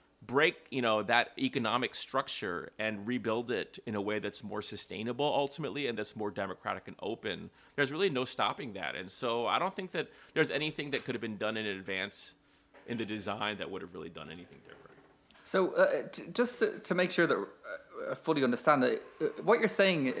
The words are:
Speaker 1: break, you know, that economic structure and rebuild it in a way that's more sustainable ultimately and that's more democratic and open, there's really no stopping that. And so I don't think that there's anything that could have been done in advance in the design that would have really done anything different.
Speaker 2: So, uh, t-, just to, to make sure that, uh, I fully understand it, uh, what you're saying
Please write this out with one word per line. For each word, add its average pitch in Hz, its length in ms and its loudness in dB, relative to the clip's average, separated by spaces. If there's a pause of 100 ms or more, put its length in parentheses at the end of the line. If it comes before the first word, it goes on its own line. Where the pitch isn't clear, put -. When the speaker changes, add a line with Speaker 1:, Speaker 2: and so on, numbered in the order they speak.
(260)
Speaker 1:
break, 147 300 2 (140)
you 135 120 -2
know, 110 220 4
that 117 340 4
economic 123 580 0
structure 95 840 -4
and 107 300 -4
rebuild 117 440 -2
it 92 340 -4
in 110 100 -4
a 101 60 0
way 104 180 0
that's 101 240 -8
more 104 180 -6
sustainable 113 640 -4
ultimately 143 640 0
and 120 100 -2
that's 107 180 -4
more 107 140 -2
democratic 98 580 -4
and - 140 -14
open, 95 480 -4 (260)
there's 139 160 0
really 180 180 2
no 127 160 -2
stopping 120 480 -2
that. 80 220 -6
And 92 140 -8
so 117 360 -2
I 107 140 4
don't 185 140 0
think 185 180 -10
that 165 180 -6 (240)
there's 156 180 2
anything 147 400 -2
that 131 140 -2
could 127 100 -4
have 110 60 -6
been 110 160 -4
done 107 180 -2
in 110 100 -2
advance 95 680 -6 (520)
in 120 100 -4
the 113 80 -2
design 104 540 -4
that 82 120 -6
would 92 100 -6
have 90 120 -12
really 85 160 -10
done 80 200 -12
anything 80 280 -16 (100)
different. - 300 -20 (460)
Speaker 2:
So, - 320 2
uh, 156 360 4
t-, - 120 -8 (100)
just 240 260 2
to, - 200 2
to 185 160 0
make 180 160 2
sure 170 140 4
that, 139 120 4
uh, - 720 -8
I 131 40 -4
fully 151 280 2
understand 131 400 6
it, 123 200 4 (180)
uh, 156 60 2 (160)
what 214 160 6
you're 226 100 4
saying 170 500 4